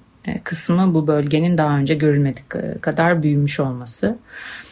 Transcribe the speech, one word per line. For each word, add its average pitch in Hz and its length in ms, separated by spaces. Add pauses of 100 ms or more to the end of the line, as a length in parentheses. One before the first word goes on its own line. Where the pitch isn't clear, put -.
(240)
e, - 140
kısmı 180 560
bu 156 120
bölgenin 151 520
daha 147 200
önce 139 160
görülmedik, 143 600
e, - 260
kadar 165 420
büyümüş 147 380
olması. 135 580 (540)